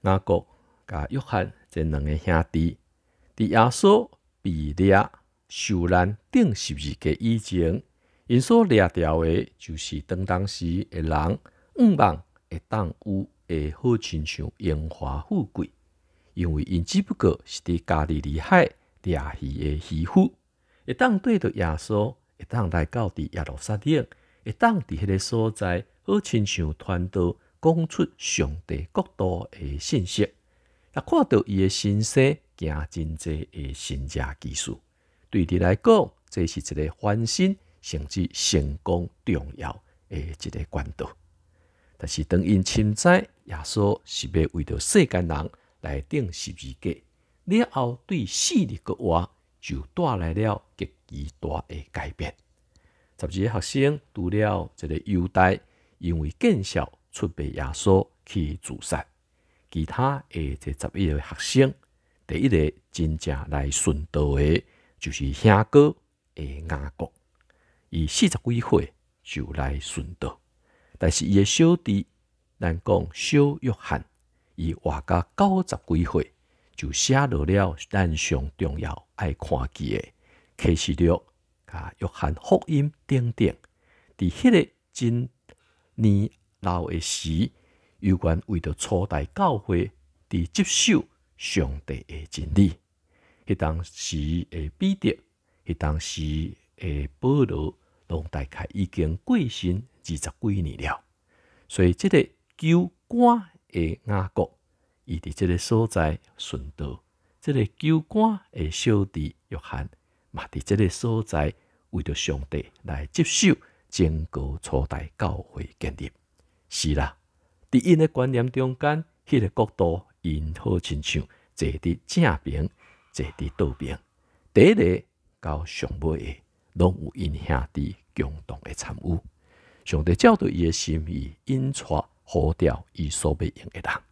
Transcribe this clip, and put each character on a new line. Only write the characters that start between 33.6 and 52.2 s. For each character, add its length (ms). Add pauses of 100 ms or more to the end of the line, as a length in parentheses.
神 340
迹 120 (200)
奇 140
事， 220 (540)
对 180
你 120
来 160
讲， 360 (160)
这 200
是 120
一 40
个 360
翻 260
身 300 (260)
甚 260
至 260
成 480
功 260 (160)
重 240 (100)
要 140 (380)
的 80
一 320
个 220
管 260
道。 180 (840)
但 100
是 160
当 200
因 220
深 300
知 120 (380)
耶 120
稣 480
是 280
要 200
为 100
着 160
世 260
间 220
人 240 (300)
来 200
顶 320
十 200
字 280
架， 140 (500)
了 260
后 360
对 180
死 300 (100)
的 180
国 120
活 360 (280)
就 200 (140)
带 240
来 160
了 300 (120)
极 160 (160)
其 320
大 280
的 240
改 200
变。 240 (840)